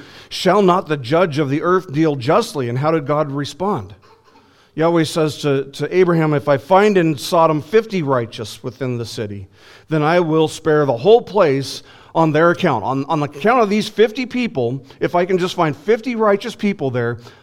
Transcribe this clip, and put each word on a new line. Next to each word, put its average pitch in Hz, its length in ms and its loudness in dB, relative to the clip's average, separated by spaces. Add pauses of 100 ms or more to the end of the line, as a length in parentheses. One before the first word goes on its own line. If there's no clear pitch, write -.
(280)
shall 190 340 2
not 180 240 2
the 151 100 -2
judge 147 420 0
of 147 120 -2
the 147 120 -2
earth 180 300 0
deal 151 240 0
justly?" 147 520 0
And 120 100 -4
how 151 120 0
did 156 160 -2
God 147 240 -2
respond? 139 640 -6 (840)
Yahweh 165 280 2
says 156 340 -2
to, 139 340 0
to 147 220 -6
Abraham, 170 380 2
"If 143 160 0
I 143 80 4
find 196 400 4
in 160 220 2
Sodom 160 420 0
fifty 208 420 0
righteous 123 600 -4
within 127 360 -8
the 117 60 -6
city, 101 440 -10 (400)
then 156 140 0
I 170 180 4
will 160 280 2
spare 151 380 0
the 127 100 0
whole 196 260 4
place 143 600 0 (320)
on 160 180 2
their 160 180 4
account." 143 340 0
On, 135 220 -2
on 156 140 -2
the 143 60 -2
account 233 360 0
of 208 60 2
these 208 200 -2
fifty 247 380 0
people, 135 580 -4 (160)
if 170 140 -2
I 180 120 2
can 190 120 0
just 175 180 -4
find 160 200 0
fifty 240 380 -2
righteous 214 400 0
people 196 360 -2
there, 120 280 -4 (240)